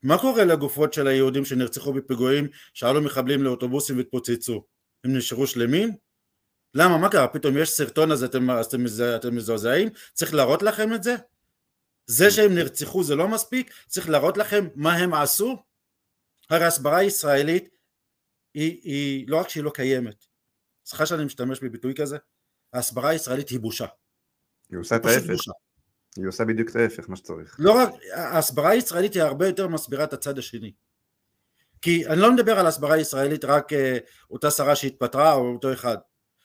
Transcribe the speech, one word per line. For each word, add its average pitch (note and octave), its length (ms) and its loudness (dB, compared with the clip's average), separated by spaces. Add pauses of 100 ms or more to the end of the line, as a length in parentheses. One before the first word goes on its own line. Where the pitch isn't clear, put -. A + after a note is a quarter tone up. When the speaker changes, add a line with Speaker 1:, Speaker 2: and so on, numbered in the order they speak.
Speaker 1:
מה C3+ 140 4
קורה A#3 280 4
לגופות D3+ 480 2
של C#3+ 140 0
היהודים C3+ 380 2
שנרצחו C3+ 480 -4
בפיגועים, C3+ 540 0 (260)
שעלו C3+ 280 0
מחבלים C#3 420 0
לאוטובוסים B2+ 540 -2
והתפוצצו? A#2+ 680 -4 (380)
הם C3 140 0
נשארו B2 300 -2
שלמים? C#3 440 0 (840)
למה, E3+ 240 6
מה F#3 120 4
קרה? D3 180 4
פתאום C#3 300 0
יש D#3 120 2
סרטון, D#3 420 0
אז C3 120 0
אתם, B2+ 260 0
אז A#2 160 0
אתם B2 180 -4
מז-, A2+ 180 -4
אתם A#2+ 340 -2
מזועזעים? A#2 540 0 (240)
צריך D#3+ 200 -4
להראות C#3+ 280 2
לכם G#3+ 320 0
את G#3 100 -6
זה? A#3+ 120 0 (920)
זה A#2 200 2
Speaker 2:
כן. G#3 60 8
Speaker 1:
שהם G3+ 240 4
נרצחו E3+ 480 -4
זה C#3+ 120 -2
לא E3 120 0
מספיק? A3+ 460 -4 (140)
צריך F3 220 -8
להראות D#3 280 2
לכם G#3 380 0
מה D3+ 180 0
הם F3 200 0
עשו? G3 500 0 (880)
הרי E3 160 2
הסברה D3+ 320 2
הישראלית E3 720 0 (840)
היא, D#3+ 300 -6
היא C#3 460 -6
לא D3+ 80 0
רק F#3 120 -2
שהיא D3+ 140 -8
לא D3 100 -4
קיימת, B2+ 520 -4 (600)
סליחה - 200 -4
שאני D#3 200 -4
משתמש C3 340 -6
בביטוי B2+ 360 -8
כזה, D3 220 -6 (560)
ההסברה B2 360 -4
הישראלית C#3+ 400 -4
היא B2 100 -6
בושה. A2 260 -8 (840)
Speaker 2:
היא F#2 100 -10
עושה F2 160 -2
את A2+ 60 2
Speaker 1:
פשוט A2+ 140 4
Speaker 2:
ההפך. - 160 -2
Speaker 1:
בושה. - 200 -4 (680)
Speaker 2:
היא F#2+ 100 -6
עושה G#2 180 -4
בדיוק A2+ 240 -2
את - 60 -10
ההפך, A2+ 340 -2
מה F#2 60 -10
שצריך. D#2+ 440 -16
Speaker 1:
לא F3 120 6
רק, B3 180 6 (240)
ההסברה D3+ 560 0
הישראלית G3 440 0
היא F3+ 100 2
הרבה D3 240 0
יותר F#3 200 -2
מסבירה D3+ 360 -6
את D3+ 100 -6
הצד C#3 240 -8
השני. A2+ 340 -12 (1120)
כי E3+ 260 0
אני D#3+ 120 2
לא A3+ 140 8
מדבר A3 260 4
על F3+ 80 4
הסברה D3 260 0
הישראלית D3 520 0
רק, C#3+ 280 2
אה, C3 240 0 (320)
אותה D3 220 -2
שרה C#3+ 240 2
שהתפטרה C3+ 580 2
או B2 200 0
אותו C3 200 -2
אחד. A#2+ 240 -4 (480)